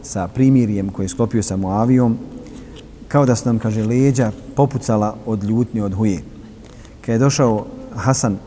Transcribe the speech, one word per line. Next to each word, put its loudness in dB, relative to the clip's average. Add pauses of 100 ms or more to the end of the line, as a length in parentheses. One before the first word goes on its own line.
sa -6
primirjem 2
koji -6
je -4
sklopio 0
sa -2
Muavijom, 2 (880)
kao 4
da 4
su -2
nam, 2
kaže, -2
leđa 2 (240)
popucala 0 (100)
od -2
ljutnje, 0
od -2
huje. 0 (800)
Kad -4
je 2
došao 2 (300)
Hasan 0